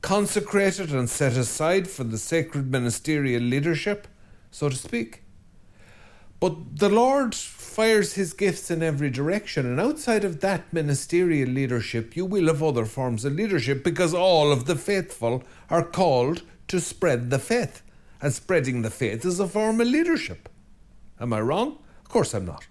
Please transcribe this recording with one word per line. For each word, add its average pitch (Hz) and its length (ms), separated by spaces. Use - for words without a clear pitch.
consecrated 196 880
and 127 160
set 127 280
aside 160 520
for - 160
the 110 140
sacred 151 520
ministerial 127 720
leadership, 151 680
so - 180
to 135 80
speak. - 460
But 160 380
the 208 100
Lord 247 460
fires 220 440
his 190 180
gifts - 380
in 165 120
every 147 280
direction. 147 540
And 123 160
outside 233 440
of 170 160
that 190 320
ministerial 156 760
leadership, 120 680
you 180 100
will 185 220
have 156 140
other 143 220
forms 117 400
of 143 100
leadership, 147 500
because 175 280
all 170 400
of 127 140
the 165 100
faithful 131 680
are 170 140
called 160 580
to 185 120
spread 123 500
the 135 80
faith. 226 440
And 147 120
spreading 131 500
the 110 80
faith 113 340
is 180 160
a 196 80
form 220 320
of 233 60
leadership. 302 640
Am 120 120
I 107 80
wrong? 190 380
Of - 60
course - 240
I'm 98 100
not. 80 260